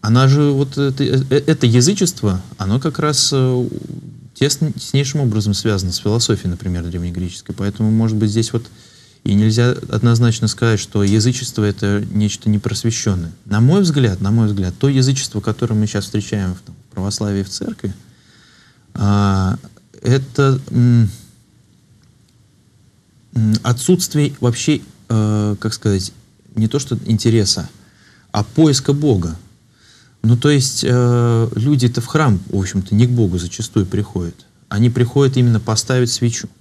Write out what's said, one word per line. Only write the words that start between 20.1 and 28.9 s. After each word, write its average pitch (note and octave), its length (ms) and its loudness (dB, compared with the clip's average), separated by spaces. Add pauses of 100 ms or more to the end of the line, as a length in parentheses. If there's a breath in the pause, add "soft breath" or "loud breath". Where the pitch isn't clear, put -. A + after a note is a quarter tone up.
м, A#2+ 380 4 (2250 loud breath)
м, A2 180 2 (100)
отсутствие C#3+ 800 0
вообще, B2 400 0 (280)
э, G#2+ 500 0
как A2 140 -4
сказать, G2 380 -2 (440)
не A2 120 0
то C3+ 120 0
что A#2+ 260 -6
интереса, A2 640 0 (600 soft breath)
а G#2 120 -2
поиска C#3+ 500 2